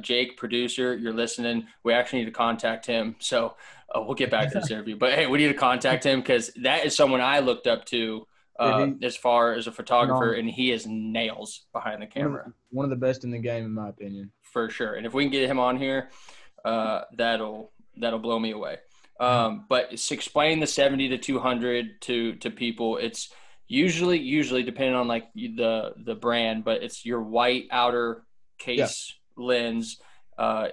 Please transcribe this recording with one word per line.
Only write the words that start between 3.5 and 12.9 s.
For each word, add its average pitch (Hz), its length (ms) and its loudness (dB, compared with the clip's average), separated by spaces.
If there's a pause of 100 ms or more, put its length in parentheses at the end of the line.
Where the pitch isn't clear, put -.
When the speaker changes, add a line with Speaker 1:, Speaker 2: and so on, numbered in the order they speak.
Speaker 1:
uh, 113 80 0
we'll 113 100 -4
get 127 160 0
back - 220 2
to 196 80 0
this 165 100 -4
Speaker 2:
<laughs> - 20 -2
Speaker 1:
interview. 107 260 -6
But, 127 160 4
hey, 156 120 4
we 135 140 2
need 147 80 6
to 139 80 2
contact 127 500 4
him 135 160 4
'cause 120 300 2 (100)
that 147 240 2
is 147 100 0
someone 131 260 6
I 135 180 4
looked 127 260 2
up 113 200 2
to, 110 420 -4 (320)
uh, 113 200 4
Speaker 2:
Yeah, 135 200 2
he 127 60 -4
Speaker 1:
as 123 100 -2
far 117 380 4
as 113 140 -4
a 113 40 -10
photographer, 120 600 2
Speaker 2:
No. 110 60 -2
Speaker 1:
and 113 100 -2
he 127 220 0
is 110 160 -2
nails 110 840 -4
behind 107 280 -6
the 107 40 -12
Speaker 2:
One - 20 -18
of - 60 -20
the - 60 -6 (200)
Speaker 1:
camera. 120 140 -16 (180)
Speaker 2:
one 131 140 -4
of 139 40 -2
the 131 60 -2